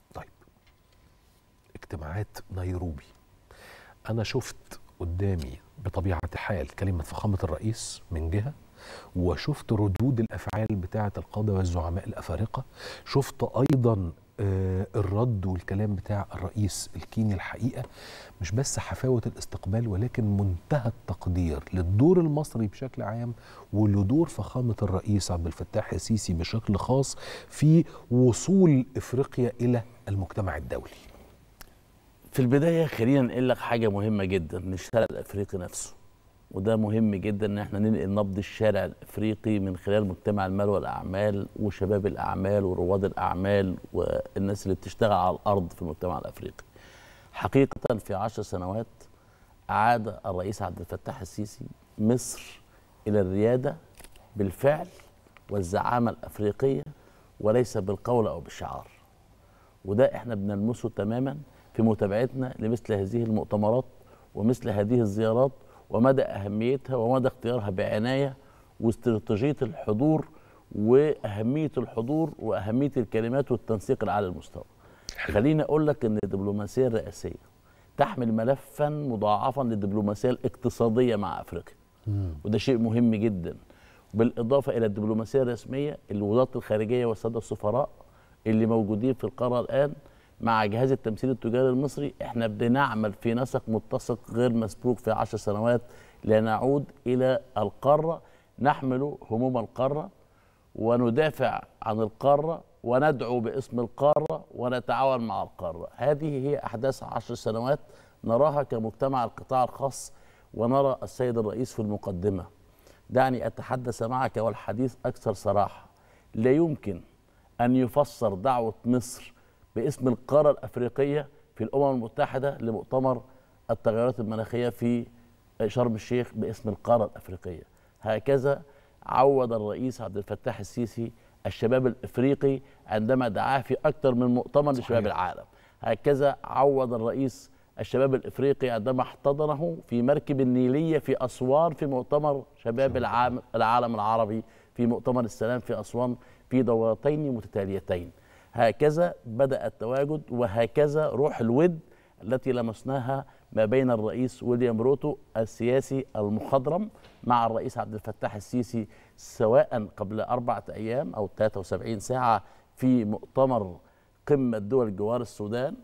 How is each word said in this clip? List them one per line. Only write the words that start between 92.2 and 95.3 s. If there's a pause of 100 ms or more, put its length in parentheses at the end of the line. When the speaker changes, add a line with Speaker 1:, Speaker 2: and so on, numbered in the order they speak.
Speaker 2:
احنا
بنعمل
في
نسق
متسق (120)
غير
مسبوق
في
عشر